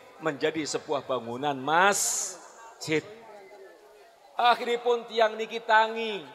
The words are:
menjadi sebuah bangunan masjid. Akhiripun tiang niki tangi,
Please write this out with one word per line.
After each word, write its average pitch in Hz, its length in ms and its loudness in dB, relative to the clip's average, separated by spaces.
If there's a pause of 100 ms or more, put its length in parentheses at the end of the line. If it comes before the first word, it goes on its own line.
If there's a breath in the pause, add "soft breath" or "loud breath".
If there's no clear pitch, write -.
(240)
menjadi 156 400 -2
sebuah 139 400 -4
bangunan 127 560 -4
masjid. - 1400 0 (1400)
Akhiripun 240 720 2
tiang 220 240 2
niki 220 240 -6
tangi, 220 640 2 (100)